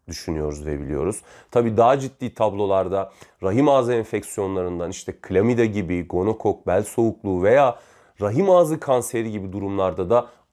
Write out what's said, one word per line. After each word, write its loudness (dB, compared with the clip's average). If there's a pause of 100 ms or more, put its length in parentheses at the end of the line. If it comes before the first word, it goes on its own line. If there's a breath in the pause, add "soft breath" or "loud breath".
düşünüyoruz -6
ve -6
biliyoruz. -4 (300 loud breath)
Tabii 2
daha 4
ciddi -8
tablolarda -2 (320 loud breath)
rahim 2
ağzı 4
enfeksiyonlarından -4
işte -12 (100)
klamida 2
gibi, -2
gonokok, -2
bel 2
soğukluğu -2
veya 4 (420 loud breath)
rahim 0
ağzı 4
kanseri -2
gibi -8
durumlarda -2
da 4 (260 loud breath)